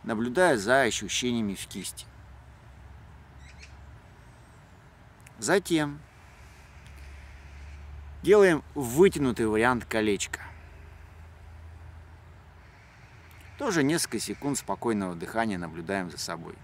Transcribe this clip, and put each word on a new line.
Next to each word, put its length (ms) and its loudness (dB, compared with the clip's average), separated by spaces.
наблюдая 520 2
за 260 4
ощущениями 720 -2
в 100 -12
кисти. 400 -12
Затем 580 2
делаем 400 8
вытянутый 720 4
вариант 360 4
колечка. 560 0
Тоже 240 2
несколько 380 0
секунд 380 -4
спокойного 580 -2
дыхания 420 -2
наблюдаем 540 -6
за 60 -14
собой. 460 -10